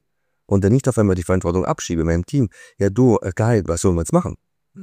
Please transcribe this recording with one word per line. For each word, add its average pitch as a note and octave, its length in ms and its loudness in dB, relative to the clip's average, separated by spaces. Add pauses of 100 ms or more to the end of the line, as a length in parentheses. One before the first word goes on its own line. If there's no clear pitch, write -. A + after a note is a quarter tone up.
(460)
Und G2+ 180 2
dann G2+ 80 4
nicht C3 160 2
auf B2+ 100 0
einmal G2+ 180 2
die F2+ 80 -4
Verantwortung F2+ 420 -2
abschiebe E2 400 -4
meinem E2+ 200 0
Team. C#3 240 -2 (280)
Ja, G2+ 120 0
du, A2+ 320 4
äh, F#2 140 -6
Guy, A2+ 300 0
was E2 160 -4
sollen F#2 140 2
wir E2 60 0
jetzt E2 120 -4
machen? E3+ 240 -2 (460)